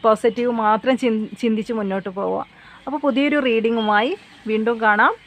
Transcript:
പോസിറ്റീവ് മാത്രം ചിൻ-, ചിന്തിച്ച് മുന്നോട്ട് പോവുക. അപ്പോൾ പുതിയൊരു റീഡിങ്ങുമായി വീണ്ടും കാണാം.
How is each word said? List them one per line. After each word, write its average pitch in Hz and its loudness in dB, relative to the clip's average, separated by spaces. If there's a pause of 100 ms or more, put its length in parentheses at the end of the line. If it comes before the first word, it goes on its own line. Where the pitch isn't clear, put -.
പോസിറ്റീവ് 240 2 (120)
മാത്രം 220 2
ചിൻ-, 220 -2 (120)
ചിന്തിച്ച് 220 0
മുന്നോട്ട് 196 -4
പോവുക. 190 -4 (400)
അപ്പോൾ 285 -6
പുതിയൊരു 285 2
റീഡിങ്ങുമായി 226 0 (380)
വീണ്ടും 220 0
കാണാം. 220 4 (140)